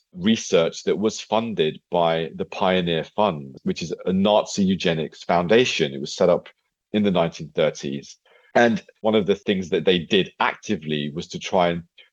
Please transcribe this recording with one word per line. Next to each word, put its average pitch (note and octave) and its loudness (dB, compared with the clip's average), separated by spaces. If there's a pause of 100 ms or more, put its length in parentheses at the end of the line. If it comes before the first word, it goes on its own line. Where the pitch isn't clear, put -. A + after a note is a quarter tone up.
(140)
research F2+ 0
that F2+ 0
was G#2+ -2
funded G#2 -2 (100)
by E2 0
the F#2 -8
Pioneer F2 0
Fund, D2 -4
which F#2 -4
is D#2+ -6 (120)
a F#2 0
Nazi G2+ 2
eugenics E2+ -2
foundation. F2 2
It C2+ -10
was - -8
set F2 4
up - 0 (440)
in G#2+ 0
the G2+ 2
nineteen E2 -2
thirties. D2 -4 (380)
And A#2 4 (180)
one G#2+ 0
of G#2 2
the G2 4
things F#2+ -2
that E2 0
they F#2 4
did F2 0 (100)
actively D2+ -4
was E2 -8
to F2+ -12
try F2 2
and F2 -2 (300)